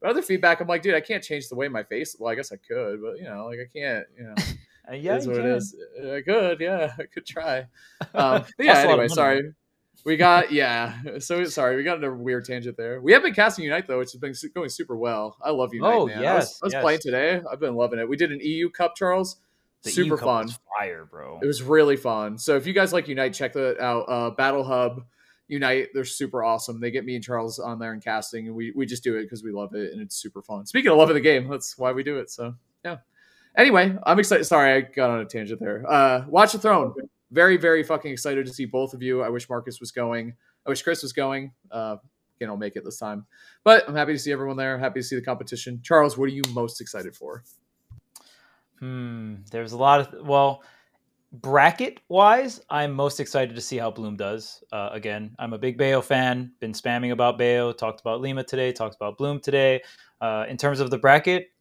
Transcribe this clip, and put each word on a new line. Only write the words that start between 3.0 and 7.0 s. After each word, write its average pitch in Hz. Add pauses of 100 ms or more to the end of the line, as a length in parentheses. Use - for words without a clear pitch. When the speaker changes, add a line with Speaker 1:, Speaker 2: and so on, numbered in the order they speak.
Speaker 1:
but, 107
you 180
know, 107
like, 120
I 123 (100)
can't, 131 (100)
you 120
know. 110
Speaker 2:
<laughs> 202 (440)
Uh, 127
yeah, 165
Speaker 1:
It -
is -
Speaker 2:
you 123
Speaker 1:
what 120
it -
Speaker 2:
can. 123
Speaker 1:
is. 117 (360)
I 143
could, 175
yeah, 165
<laughs> 135